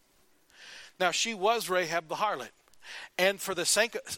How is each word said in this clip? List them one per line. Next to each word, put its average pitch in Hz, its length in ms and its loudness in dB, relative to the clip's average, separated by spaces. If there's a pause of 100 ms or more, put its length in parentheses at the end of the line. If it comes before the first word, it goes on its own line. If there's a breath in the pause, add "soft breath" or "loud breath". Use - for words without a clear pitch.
(1000 loud breath)
Now, 180 100 4
she 226 240 0
was 202 340 2
Rahab 170 400 0
the 160 80 -6
harlot. 156 360 -4 (680 loud breath)
And 190 220 2
for 190 140 -6
the 165 120 -2
sake 214 300 4 (220)